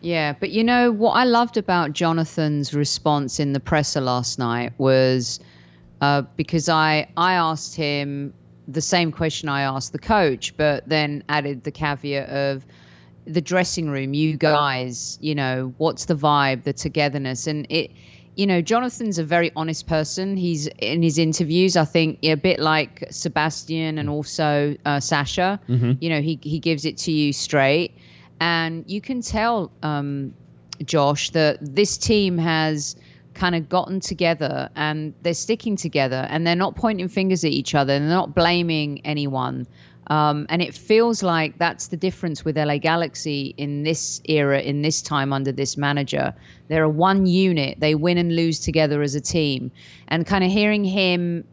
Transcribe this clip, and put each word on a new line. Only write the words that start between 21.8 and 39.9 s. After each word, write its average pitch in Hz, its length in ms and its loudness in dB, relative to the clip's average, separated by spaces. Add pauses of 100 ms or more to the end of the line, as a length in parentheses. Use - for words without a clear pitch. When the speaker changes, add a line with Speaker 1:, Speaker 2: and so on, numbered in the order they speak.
Speaker 1:
think, 160 380 0
a 156 120 4
bit 170 240 0
like 156 500 0
Sebastian 160 880 -4
and 151 120 -4
also, 147 680 0 (100)
uh, 143 140 0
Sasha. 180 720 -2
Speaker 2:
Mm-hmm. 123 320 2
Speaker 1:
You 165 80 -2
know, 160 100 0
he, 151 220 -2
he 151 180 -4
gives 156 240 0
it 160 140 -4
to - 160 -4
you 147 180 2
straight. 143 640 2 (460)
And 165 460 -2
you 196 120 -6
can 247 220 -8
tell, 220 500 -2 (120)
um, 143 500 -4 (500)
Josh, 147 460 2
that 156 320 2
this 147 360 0
team 202 400 2
has 160 600 0 (380)
kinda 175 260 0
gotten 180 400 -2
together 151 760 -2
and 151 460 -4
they're 170 120 0
sticking 220 440 -4
together 135 520 -2
and 160 160 -2
they're 170 100 2
not 185 200 -2
pointing 202 320 -2
fingers 185 380 0
at 151 60 2
each 139 220 -2
other 139 200 4
and 147 160 0
they're 175 80 2
not 165 180 -2
blaming 165 680 2
anyone. 131 600 -4 (420)